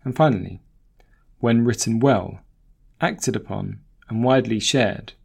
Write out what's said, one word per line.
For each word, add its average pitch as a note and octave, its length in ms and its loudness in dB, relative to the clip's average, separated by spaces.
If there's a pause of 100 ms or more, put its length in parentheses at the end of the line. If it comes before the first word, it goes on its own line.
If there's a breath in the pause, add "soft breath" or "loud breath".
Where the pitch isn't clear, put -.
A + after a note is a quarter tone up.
And B2+ 120 -6
finally, F#2 460 0 (760)
when A#2 260 4
written A2+ 360 0
well, G2 400 0 (600)
acted - 360 -2
upon, G2+ 440 -8 (280)
and A2+ 160 -2
widely B2 340 2
shared - 540 -2 (120)